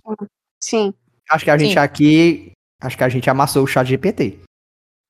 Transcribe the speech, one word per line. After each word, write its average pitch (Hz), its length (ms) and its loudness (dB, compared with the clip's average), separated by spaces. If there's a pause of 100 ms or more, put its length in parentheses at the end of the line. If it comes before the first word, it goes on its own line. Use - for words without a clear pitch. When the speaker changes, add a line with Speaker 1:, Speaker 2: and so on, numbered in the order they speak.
Speaker 1:
Foi. 214 120 -10 (440)
Speaker 2:
Sim. 233 340 -4 (360)
Speaker 3:
Acho 156 160 -2
que 156 60 2
a 147 60 4
gente 151 160 0
Speaker 1:
Sim. 160 60 0
Speaker 3:
aqui, 151 720 2 (300)
acho 127 160 -10
que 131 60 -2
a 127 60 0
gente 123 200 -2
amassou 139 340 0
o 139 40 0
chat 127 200 -2
G 131 120 0
P 185 120 -2
T. 113 280 -6 (720)